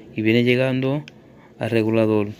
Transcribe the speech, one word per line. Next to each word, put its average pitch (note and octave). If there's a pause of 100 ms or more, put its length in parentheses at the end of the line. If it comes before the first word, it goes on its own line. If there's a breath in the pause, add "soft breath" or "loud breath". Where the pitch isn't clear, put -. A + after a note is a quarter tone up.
(140 loud breath)
y A2
viene A2+
llegando C3 (540 loud breath)
al A2+
regulador. A2 (120)